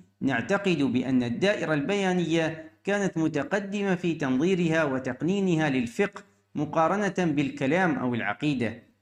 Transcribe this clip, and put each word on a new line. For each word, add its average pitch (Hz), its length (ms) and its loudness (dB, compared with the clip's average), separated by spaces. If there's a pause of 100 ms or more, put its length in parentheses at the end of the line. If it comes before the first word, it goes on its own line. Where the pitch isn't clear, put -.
(220)
نعتقد 165 560 0
بأن 127 460 2
الدائرة 156 500 0
البيانية 165 960 0 (120)
كانت 196 340 0
متقدمة 190 800 -2
في 175 180 -2
تنظيرها 160 720 2
وتقنينها 156 840 0
للفقه 131 540 -2 (320)
مقارنة 165 760 0
بالكلام 147 640 0
أو 123 200 -2
العقيدة، 113 680 -2 (180)